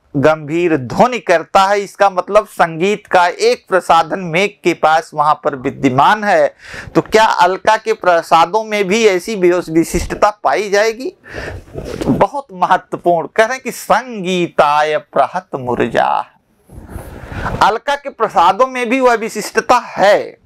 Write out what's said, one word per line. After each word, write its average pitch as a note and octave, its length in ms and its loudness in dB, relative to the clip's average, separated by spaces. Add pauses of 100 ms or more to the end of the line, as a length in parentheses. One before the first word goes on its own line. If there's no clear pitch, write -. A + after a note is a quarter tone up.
(160)
गंभीर D#3 600 0
ध्वनि D#3 420 0
करता F3+ 460 2
है। G3+ 160 0
इसका G3 300 0
मतलब F#3+ 360 0
संगीत F3+ 600 -2
का F3 200 2
एक A3 420 -2
प्रसाधन E3+ 520 2
मेघ F3+ 300 -2 (140)
के E3+ 100 2
पास D#3+ 400 0
वहां D3+ 200 2
पर D3 220 -4
विद्यमान C#3 680 0
है। E3 300 2 (400)
तो E3 60 2
क्या G#3+ 240 2
अलका F#3+ 520 2
के A3 160 -2
प्रसादों F3 720 2
में G#3 240 -2
भी A3 180 2
ऐसी F#3+ 280 0
विशेष-, F3+ 360 0
विशिष्टता D#3+ 600 0 (140)
पाई E3 260 -2
जाएगी? A3+ 420 -2 (960)
बहुत C#4 460 -2
महत्वपूर्ण, F3 840 -2
कह A3 80 4
रहे A#3+ 100 -2
हैं C4 80 -10
कि A#3+ 80 -8
संगीताय F3 1300 -2
प्रहत C#3+ 560 -4
मुरजा। B2 720 -2 (1400)
अलका A3 340 0
के C#4 120 -10
प्रसादों F#3+ 580 2
में B3+ 220 -4
भी C4 120 0
वह B3 140 4
विशिष्टता A3 640 -2
है। G3 680 0